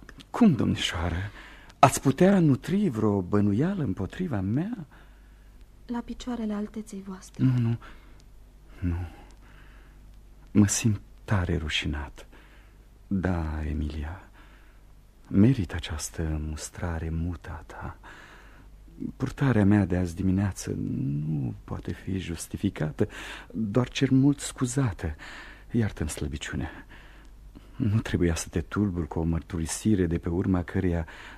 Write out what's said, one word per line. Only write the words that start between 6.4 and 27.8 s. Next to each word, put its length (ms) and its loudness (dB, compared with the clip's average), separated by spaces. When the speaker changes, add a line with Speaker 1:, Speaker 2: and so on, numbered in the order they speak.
Speaker 2:
Alteței 540 -8
voastre. 380 -4
Speaker 1:
Nu, 140 4
nu. 180 2
Nu. 180 -2
Mă 160 8
simt 340 0
tare 320 2
rușinat. 720 -4
Da, 600 0
Emilia, 600 -6
merit 480 6
această 760 -4
mustrare 640 -6
mută 380 -4
a 160 -10
ta. 300 -12
Purtarea 480 2
mea 200 6
de 120 0
azi 180 0
dimineață 640 0
nu 800 -2
poate 280 -8
fi 260 -4
justificată. 920 -2
Doar 380 0
cer 220 0
mult 300 6
scuzată. 720 -2
Iartă-mi 400 0
slăbiciunea. 600 -6
Nu 240 2